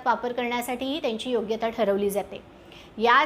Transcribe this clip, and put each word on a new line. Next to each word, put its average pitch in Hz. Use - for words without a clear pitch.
वापर 240
करण्यासाठीही 247
त्यांची 247
योग्यता 226
ठरवली 202
जाते. 196
या 240